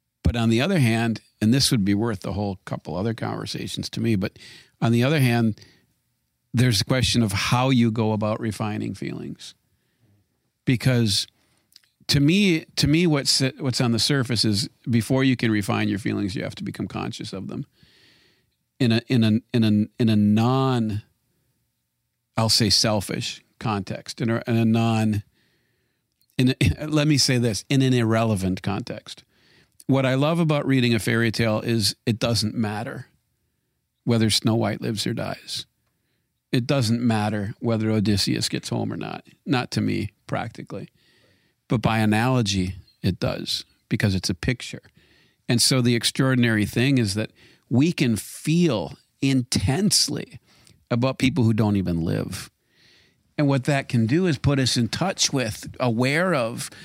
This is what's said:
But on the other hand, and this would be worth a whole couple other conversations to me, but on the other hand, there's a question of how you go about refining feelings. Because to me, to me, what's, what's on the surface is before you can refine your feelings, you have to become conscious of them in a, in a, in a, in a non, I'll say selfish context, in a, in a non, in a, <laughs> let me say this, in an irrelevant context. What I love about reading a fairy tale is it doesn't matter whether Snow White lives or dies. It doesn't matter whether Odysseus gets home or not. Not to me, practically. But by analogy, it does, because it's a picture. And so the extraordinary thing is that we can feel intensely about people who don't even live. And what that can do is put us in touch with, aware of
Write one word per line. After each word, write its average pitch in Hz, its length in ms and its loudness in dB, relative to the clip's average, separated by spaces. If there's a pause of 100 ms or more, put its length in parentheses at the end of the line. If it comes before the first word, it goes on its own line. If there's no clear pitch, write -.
(220)
But - 140 2
on 113 140 2
the 113 100 4
other 180 180 2
hand, 113 420 2 (220)
and 110 100 6
this 135 180 2
would 110 140 2
be 101 100 2
worth 107 320 -2
a 104 60 -6
whole 98 320 -6
couple - 320 -10
other 107 180 -2
conversations - 760 -8
to - 100 -8
me, 113 160 2
but 95 220 -4 (420)
on 117 120 2
the 120 100 2
other 147 180 2
hand, 117 400 2 (920)
there's 123 280 2
a - 40 -2
question 123 380 0
of 101 100 0
how 123 380 0
you 120 200 4
go 110 220 0
about 107 280 -2
refining 107 540 -6
feelings. - 600 -12 (1120)
Because 120 600 2 (840)
to 143 120 2
me, 170 440 2 (120)
to 147 100 0
me, 165 200 4
what's, 139 340 2 (180)
what's 131 220 -2
on 120 120 2
the 113 60 2
surface 123 460 0
is 110 240 0 (200)
before 131 360 2
you 131 120 4
can 117 140 0
refine 107 380 0
your 101 100 -2
feelings, 104 360 -4
you 120 80 -6
have - 140 -8
to - 80 -10
become - 240 -6
conscious 104 440 -10
of 95 160 -10
them - 180 -8 (1120)
in 120 140 4
a, 110 160 2
in 120 160 4
a, 110 160 4 (120)
in 113 120 4
a, 107 380 2
in 113 60 4
a 110 80 4
non, 113 840 2 (1300)
I'll 110 120 2
say 107 220 2
selfish - 720 -2 (160)
context, - 600 -6
in 117 100 0
a, 117 160 -2
in 117 100 0
a 113 80 4
non, 113 580 2 (1160)
in 127 220 2
a, - 260 2
<laughs> - 0 -
let 151 200 2
me 151 120 4
say 127 200 2
this, 117 300 0
in 135 140 4
an 131 120 4
irrelevant 110 680 2
context. - 640 -8 (640)
What 131 200 2
I 127 80 2
love 147 240 0
about 151 280 0
reading 123 280 2
a 110 60 2
fairy 117 320 0
tale 110 280 0
is 113 360 -2 (100)
it 110 120 0
doesn't 113 360 -2
matter 117 520 -8 (1000)
whether 113 260 2
Snow 113 240 0
White 113 260 -2
lives 110 260 -4
or - 80 -4
dies. - 520 -8 (840)
It 127 140 0
doesn't 120 340 0
matter 107 600 -2
whether 110 300 0
Odysseus 110 580 0
gets - 220 -8
home 117 220 -4
or - 40 -8
not. - 280 -10 (200)
Not 127 280 -2
to 110 80 -2
me, 104 300 -2 (160)
practically. - 640 -10 (800)
But 123 140 -2
by 110 160 0
analogy, 107 800 0 (260)
it 92 180 -2
does, - 440 -6 (240)
because 104 260 0
it's 92 160 -2
a 92 40 -4
picture. - 480 -6 (640)
And 117 120 2
so 131 200 2
the 120 140 4
extraordinary 117 720 2
thing 131 320 2
is 101 160 0
that 110 160 -4 (380)
we 147 240 2
can 120 240 0
feel 135 800 -2 (280)
intensely - 1160 0 (500)
about 127 280 0
people 131 260 2
who 113 80 4
don't 104 240 2
even 87 280 -2
live. - 460 -6 (880)
And 151 100 2
what 139 160 0
that 135 240 -2
can 113 180 2
do 170 200 2
is 147 120 0
put 139 200 0
us 131 180 0
in 117 120 0
touch - 440 -2
with, 123 460 -4
aware 135 560 0
of 123 340 -4 (160)